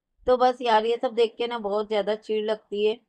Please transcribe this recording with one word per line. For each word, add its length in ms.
तो 100
बस 260
यार, 240
ये 120
सब 160
देख 240
के 80
ना 140
बहुत 280
ज़्यादा 280
चिढ़ 280
लगती 420
है 120